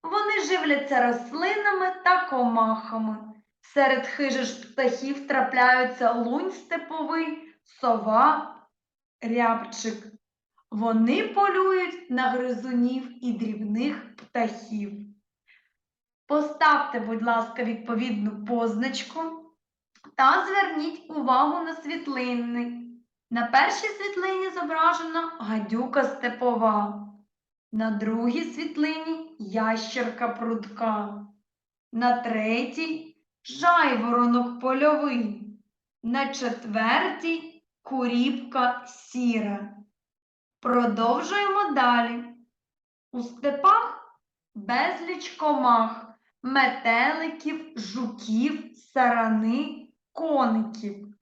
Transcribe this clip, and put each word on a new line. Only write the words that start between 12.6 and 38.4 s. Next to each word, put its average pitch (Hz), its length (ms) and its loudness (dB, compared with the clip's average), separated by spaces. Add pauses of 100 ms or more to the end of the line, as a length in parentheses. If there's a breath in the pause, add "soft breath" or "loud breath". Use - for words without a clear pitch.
і 240 80 -2
дрібних 214 840 -4
птахів. 220 760 -6 (1300 soft breath)
Поставте, 294 720 2
будь 214 220 -4
ласка, 226 420 0
відповідну 220 800 -4
позначку 240 760 -2 (960)
та 339 300 6
зверніть 330 640 -2
увагу 294 540 2
на 320 100 -6
світлини. 240 1120 -4 (460)
На 233 160 0
першій 277 400 2
світлині 381 640 -4
зображена 330 880 0
гадюка 226 680 -2
степова, 220 1040 0 (640)
на 220 180 -2
другій 226 540 -2
світлині 311 920 -4
ящерка 220 920 -2
прудка, 214 1000 -4 (640)
на 240 300 2
третій 233 920 -2 (280)
жайворонок 247 1160 2
польовий, 262 840 2 (600)
на 269 320 -2
четвертій 254 1300 -2 (200)
куріпка 247 1040 0